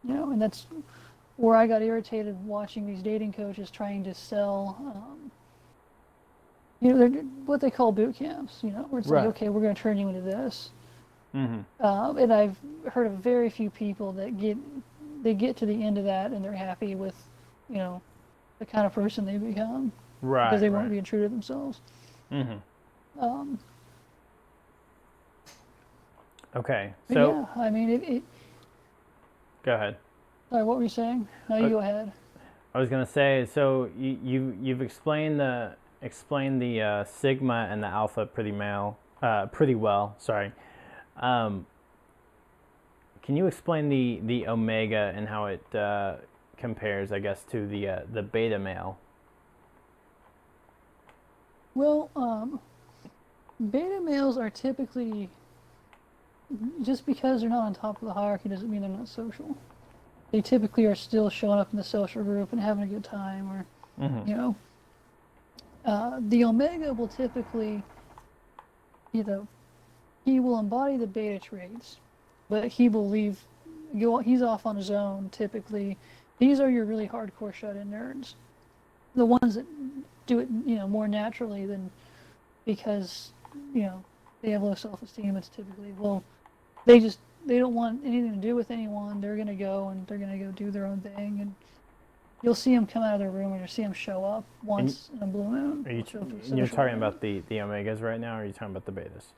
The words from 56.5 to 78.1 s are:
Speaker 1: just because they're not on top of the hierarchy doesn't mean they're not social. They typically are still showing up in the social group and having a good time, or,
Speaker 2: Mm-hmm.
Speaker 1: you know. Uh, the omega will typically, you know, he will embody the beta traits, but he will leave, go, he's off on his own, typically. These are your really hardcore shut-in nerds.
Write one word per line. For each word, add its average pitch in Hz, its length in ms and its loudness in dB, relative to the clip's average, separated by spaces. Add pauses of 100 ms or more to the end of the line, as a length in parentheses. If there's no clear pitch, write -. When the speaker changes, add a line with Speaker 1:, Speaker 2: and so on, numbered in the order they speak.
Speaker 1:
just 262 220 -2
because 262 360 2
they're 233 80 0
not 233 140 2
on 208 100 -2
top 208 280 -6
of 226 60 -10
the 196 60 -6
hierarchy 202 360 -2
doesn't 196 200 -6
mean 208 120 -2
they're 196 80 -4
not 214 180 -8
social. 269 500 -10 (760)
They 214 100 4
typically 220 440 4
are 208 100 4
still 214 340 2
showing 202 300 2
up 196 120 0
in 208 60 -4
the 202 60 -4
social 208 400 -2
group 202 280 0
and 240 100 -2
having 208 220 2
a 202 40 -2
good 202 160 -6
time, 196 460 -8
or, 190 160 -8 (380)
Speaker 2:
Mm-hmm. 127 260 -2
Speaker 1:
you 208 60 0
know. 240 200 0 (1300)
Uh, 240 420 0
the 233 160 6
omega 285 500 2
will 226 140 -2
typically, 226 720 -4 (1300)
you 220 100 0
know, 202 240 -4 (800)
he 262 140 6
will 247 200 2
embody 254 380 0
the 233 100 0
beta 202 320 -4
traits, 202 580 -16 (520)
but 214 180 0
he 240 220 6
will 208 180 2
leave, 208 320 0 (600)
go, 233 180 4
he's 247 240 4
off 226 240 0
on 214 100 -2
his 202 160 -4
own, 196 380 -2
typically. 202 680 -4 (420)
These 269 200 8
are 269 100 6
your 233 160 4
really 214 220 -4
hardcore 214 460 -10
shut-in 202 380 -10
nerds. 254 420 -10 (800)